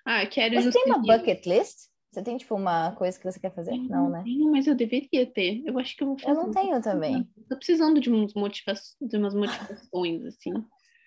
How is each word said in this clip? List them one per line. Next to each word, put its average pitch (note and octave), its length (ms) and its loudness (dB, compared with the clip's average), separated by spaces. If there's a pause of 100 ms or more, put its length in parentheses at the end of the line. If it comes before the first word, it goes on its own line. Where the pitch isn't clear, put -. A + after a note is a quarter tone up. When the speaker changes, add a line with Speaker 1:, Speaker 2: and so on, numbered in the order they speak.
Speaker 1:
"Ah, G#3+ 220 0
quero A3+ 280 0
ir A#3+ 60 4
Speaker 2:
Você A#3+ 60 4
Speaker 1:
no B3+ 60 4
Speaker 2:
tem B4+ 140 4
uma A#4 120 4
Speaker 1:
cinema." A3 200 6
Speaker 2:
bucket F#3 280 -2
list? G3+ 420 0 (240)
Você G3 100 -10
tem, A#3+ 160 -6
tipo, - 160 -8
uma F3 420 0
coisa F3+ 220 -4
que - 120 -16
você - 80 -12
quer F#3 160 -8
fazer? E3+ 180 -8
Speaker 1:
Eu B3 60 -4 (120)
Speaker 2:
Não, C4+ 160 0
Speaker 1:
não C4+ 60 -2
Speaker 2:
né? E3+ 120 -8
Speaker 1:
tenho, C#4+ 260 2
mas C#4 160 4
eu D4+ 80 4
deveria B3 520 0
ter. G#3+ 400 -2
Eu C4 120 -4
acho B3+ 180 -6
que - 60 -8
eu C4+ 60 0
vou C4+ 140 -4
Speaker 2:
Eu C#4 120 0
não E4 140 0
Speaker 1:
fazer. F#4+ 120 0
Speaker 2:
tenho E4 220 0
também. F3 460 -2 (200)
Speaker 1:
Tô C4+ 80 -4
precisando D#4+ 440 2
de A#3+ 100 0
uns G#3+ 240 2
motiva-, G3+ 400 -4 (260)
de A3 160 -6
umas G3+ 180 0
motivações, F3+ 880 -4
assim. - 280 -10 (540)